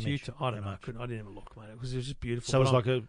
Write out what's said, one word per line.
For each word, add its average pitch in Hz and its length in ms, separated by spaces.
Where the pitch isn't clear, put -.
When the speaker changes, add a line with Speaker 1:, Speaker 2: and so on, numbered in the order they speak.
Speaker 1:
computer. 143 360
I 127 120
don't 104 80
Speaker 2:
How - 20
Speaker 1:
know. 98 60
I 98 60
Speaker 2:
much? - 100
Speaker 1:
couldn't, 120 180
I 123 60
didn't 113 180
even 98 100
look, - 220
mate. 110 140
It 117 100
was, 127 120
it 127 40
was 123 80
just 139 160
beautiful. 120 300
Speaker 2:
So 135 80
it - 20
was 135 100
Speaker 1:
But 123 160
I'm 127 80
Speaker 2:
like 117 140